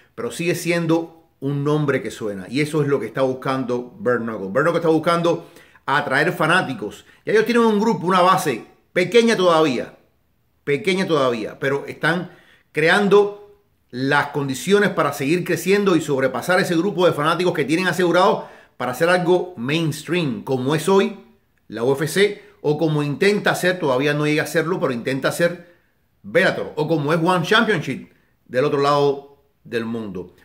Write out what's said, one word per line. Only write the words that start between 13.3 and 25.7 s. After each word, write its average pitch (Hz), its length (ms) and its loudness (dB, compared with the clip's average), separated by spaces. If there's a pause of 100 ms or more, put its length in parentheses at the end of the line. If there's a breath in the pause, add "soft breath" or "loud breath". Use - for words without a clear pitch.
las 135 380 0
condiciones 147 600 0
para 151 240 0
seguir 156 320 -2
creciendo 185 520 2
y 147 40 2
sobrepasar 135 600 0
ese 170 180 -2
grupo 180 260 0
de 160 80 4
fanáticos 160 400 0
que 147 140 -2
tienen 175 220 0
asegurado 180 600 2 (300 loud breath)
para 123 140 -4
hacer 165 180 0
algo 175 480 2
mainstream, 143 840 -2
como 131 300 -2
es 156 140 -2
hoy 202 380 2 (420)
la 110 160 -6
U 135 80 2
F 143 160 -2
C, 202 380 0 (220 loud breath)
o 147 100 0
como 151 260 0
intenta 185 480 0
hacer, 180 260 -2
todavía 143 340 0
no 151 140 -2
llega 151 160 0
a - 40 -4
serlo, 165 340 -2
pero 143 120 -2
intenta 131 360 -4
hacer 175 440 -2 (520 soft breath)